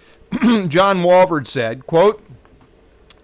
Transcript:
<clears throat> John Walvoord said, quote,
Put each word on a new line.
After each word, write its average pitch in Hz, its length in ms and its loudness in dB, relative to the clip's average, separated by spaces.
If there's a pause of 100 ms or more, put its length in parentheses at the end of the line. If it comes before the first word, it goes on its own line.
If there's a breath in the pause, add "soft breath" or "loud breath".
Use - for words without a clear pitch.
<clears throat> - 300 -20
John 196 680 0
Walvoord 175 460 2
said, 123 400 -8
quote, 196 340 0 (1040)